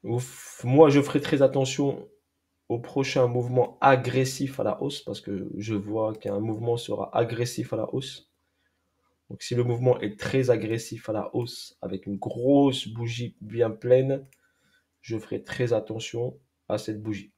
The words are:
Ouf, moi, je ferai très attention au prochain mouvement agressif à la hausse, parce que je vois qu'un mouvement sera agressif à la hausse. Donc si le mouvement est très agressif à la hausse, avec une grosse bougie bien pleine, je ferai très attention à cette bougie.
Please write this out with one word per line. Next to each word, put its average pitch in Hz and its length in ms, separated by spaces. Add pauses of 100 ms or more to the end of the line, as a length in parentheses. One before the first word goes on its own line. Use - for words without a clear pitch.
Ouf, - 580
moi, 139 260
je 139 140
ferai 139 180
très 143 220
attention 135 680 (600)
au 117 100
prochain 131 480
mouvement 123 540
agressif 131 800
à - 20
la - 180
hausse, - 200
parce - 200
que 98 360
je 107 180
vois 107 400
qu'un 101 240
mouvement 113 380
sera - 400
agressif 120 560
à 117 40
la 113 160
hausse. - 380 (1000)
Donc 123 120
si - 140
le 120 80
mouvement 123 340
est 104 180
très 131 340
agressif 113 580
à 110 40
la 107 220
hausse, - 480
avec 95 240
une 101 120
grosse 135 680
bougie 117 540
bien 110 300
pleine, 131 540 (760)
je 113 180
ferai 110 240
très 120 300
attention 117 640 (300)
à 101 100
cette 107 240
bougie. 104 360